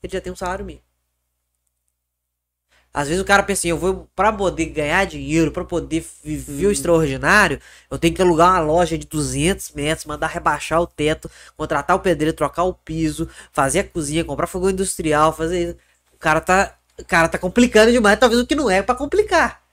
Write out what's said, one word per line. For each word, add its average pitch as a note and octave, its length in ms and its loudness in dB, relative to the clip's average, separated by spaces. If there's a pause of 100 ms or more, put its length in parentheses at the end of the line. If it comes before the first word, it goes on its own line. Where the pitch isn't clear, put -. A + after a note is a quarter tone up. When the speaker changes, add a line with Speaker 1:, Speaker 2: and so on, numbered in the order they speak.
Speaker 1:
ele F3+ 120 -12
já F#3 80 -6
tem F3+ 100 -10
um F3+ 40 -12
salário F#3+ 300 -8
mínimo. D#3+ 180 -18 (2000)
Às C#3+ 140 -4
vezes F3+ 160 -2
o - 20 -6
cara G3 180 4
pensa G3 180 -4
assim, F3 80 -2
"Eu E3 80 0
vou, F#3 360 -4
pra G#3 200 0
poder E3+ 320 -2
ganhar D3+ 400 -2
dinheiro, D3+ 460 -2
pra F#3 120 -8
poder D#3+ 420 -6 (180)
viver D3 400 -8
o G3 40 2
Speaker 2:
Uhum. G#3 60 2
Speaker 1:
extraordinário, D#3+ 880 2 (280)
eu C#3 80 -8
tenho E3 160 2
que E3+ 80 -2
alugar F3 300 6
uma F#3 80 4
loja D#3+ 380 2
de D3+ 100 -10
duzentos D3 640 -2
metros, D3 340 -4
mandar D3+ 220 -6
rebaixar D#3+ 540 -2
o F3 60 -2
teto, D3+ 440 -4 (240)
contratar D3+ 400 -2
o F#3 60 0
pedreiro, D#3+ 340 0
trocar D3+ 280 -2
o F#3 100 -2
piso, D#3+ 560 -6 (220)
fazer C3+ 280 0
a G3 80 -2
cozinha, D#3 380 -4
comprar D3+ 220 -4
fogão F#3 220 -2
industrial, D#3+ 640 0
fazer E3+ 380 -4
isso." F3 80 -12 (360)
O - 40 -20
cara D#3+ 240 0
tá, F#3 360 0 (220)
o - 60 -16
cara E3 240 2
tá F#3 100 -6
complicando A3+ 540 4
demais, G#3+ 260 4
talvez A#3+ 220 4
o B3 40 0
que D4+ 100 -2
não C#4+ 140 0
é F#3 140 2
pra B3 100 0
complicar. D4+ 680 0 (100)